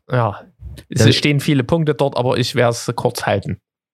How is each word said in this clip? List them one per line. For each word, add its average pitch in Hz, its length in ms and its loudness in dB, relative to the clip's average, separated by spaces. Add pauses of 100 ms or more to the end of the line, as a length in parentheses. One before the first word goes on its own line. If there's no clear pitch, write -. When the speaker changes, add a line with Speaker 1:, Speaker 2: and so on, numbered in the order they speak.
Speaker 1:
Ja. 117 320 -2 (480)
Es - 140 4
Speaker 2:
Da 113 80 8
Speaker 1:
stehen 147 280 2
viele 139 240 0
Punkte 151 320 0
dort, 139 200 -2
aber 123 220 0
ich - 180 -2
werd's 120 400 0
kurz - 300 -4
halten. 101 320 -2 (360)